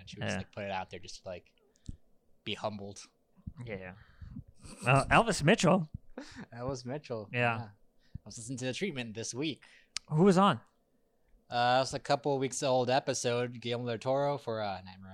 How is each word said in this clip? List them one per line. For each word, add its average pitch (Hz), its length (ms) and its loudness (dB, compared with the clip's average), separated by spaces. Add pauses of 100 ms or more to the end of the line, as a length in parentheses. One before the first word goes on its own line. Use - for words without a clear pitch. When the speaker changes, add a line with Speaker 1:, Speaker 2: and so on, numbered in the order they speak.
Speaker 1:
She - 120 -16
would 107 80 -8
just, 104 80 -2
Speaker 2:
Yeah. 95 60 -2
Speaker 1:
like, 95 120 -10
put 107 140 -10
it 98 60 -6
out 92 180 -6
there 90 100 -12
just - 240 -16
to, 95 60 -12
like, 87 160 -12 (960)
be 107 120 -6
humbled. 101 440 -8 (680)
Speaker 2:
Yeah. 92 260 -10 (920)
Well, 131 240 4
Elvis 190 340 4
Mitchell. 175 440 6 (320)
Speaker 1:
<laughs> - 360 -16
Elvis 123 300 -6
Mitchell. 120 460 -8
Speaker 2:
Yeah. 123 80 -2
Speaker 1:
Yeah. 117 240 2
I 104 60 -14 (560)
was 107 120 -16
listening 120 220 -8
to 127 60 -6
The 127 80 -2
Treatment 123 420 -6
this 113 180 -8
week. 139 300 -6 (460)
Speaker 2:
Who 156 140 4
was 190 140 10
on? 190 220 6 (880)
Speaker 1:
Uh, 123 340 4
it's 127 100 -4
a 135 60 -6
couple 139 400 0
weeks 131 240 -2
old 127 260 4
episode, 123 720 0
Guillermo 120 280 -4
del 117 100 -2
Toro 139 380 0
for, 110 240 -6
uh, 95 220 -4
Nightmare 95 300 -18